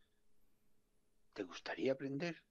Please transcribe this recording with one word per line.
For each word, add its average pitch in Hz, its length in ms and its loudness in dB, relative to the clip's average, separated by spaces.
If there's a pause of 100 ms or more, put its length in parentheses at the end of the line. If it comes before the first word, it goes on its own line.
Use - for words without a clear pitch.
(1300)
¿Te 107 100 0
gustaría - 500 0
aprender? 143 580 -2